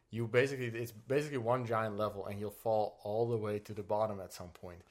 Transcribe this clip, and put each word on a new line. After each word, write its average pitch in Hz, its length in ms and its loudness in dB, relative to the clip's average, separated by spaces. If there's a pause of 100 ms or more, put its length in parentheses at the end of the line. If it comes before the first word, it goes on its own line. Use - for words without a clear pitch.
(120)
you 113 160 -2
basically, 127 400 4
it's 117 240 -4
basically 139 480 0
one 120 260 2
giant 110 320 0
level, 101 300 0
and 101 120 -6
you'll 104 120 -4
fall 107 520 0
all 110 240 2
the 117 100 2
way 104 220 -2
to 107 140 -10
the 104 80 -6
bottom 104 380 2
at 90 140 -10
some 90 160 -10
point. 87 420 -14